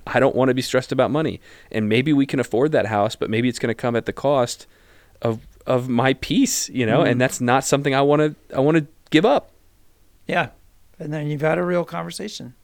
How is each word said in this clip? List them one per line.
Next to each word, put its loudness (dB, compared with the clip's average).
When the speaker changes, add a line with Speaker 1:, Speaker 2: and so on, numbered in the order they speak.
Speaker 1:
I -2
don't 2
wanna 2
be 0
stressed -2
about 2
money. -4
And -2
maybe 2
we 4
can -2
afford 0
that 2
house, 0
but -4
maybe 0
it's -4
gonna -2
come -4
at -2
the -6
cost -2
of, -2
of 0
my 2
peace, -2
you -2
know, 2
Speaker 2:
Mm-hmm. 2
Speaker 1:
and 0
that's -2
not 2
something 0
I 4
wanna, 2
I 0
wanna 4
give 4
up." 0
Speaker 2:
Yeah. -2
And -8
then -6
you've -6
had 0
a -2
real -2
conversation. -12